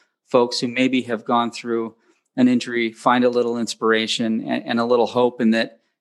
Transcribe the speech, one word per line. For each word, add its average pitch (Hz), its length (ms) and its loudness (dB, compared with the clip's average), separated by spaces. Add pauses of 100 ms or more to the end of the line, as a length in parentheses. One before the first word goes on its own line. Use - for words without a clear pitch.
(260)
folks 123 340 2
who 127 80 -4
maybe 127 340 0
have 113 220 -6
gone 117 260 0
through 113 460 -6 (400)
an 127 100 4
injury 120 460 0
find 123 320 2
a 123 60 6
little 120 280 -2
inspiration 110 880 -2
and, - 160 -4
and 117 160 -4
a 117 40 0
little 120 240 2
hope 123 320 0
in 113 100 4
that, 113 300 -2 (200)